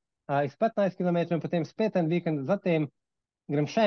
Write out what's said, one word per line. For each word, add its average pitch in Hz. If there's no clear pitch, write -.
a, 143
iz 143
petnajst 208
kilometrov 175
in 143
potem 170
spet 214
en 160
vikend 165
za 196
tem 160
grem 147
še 226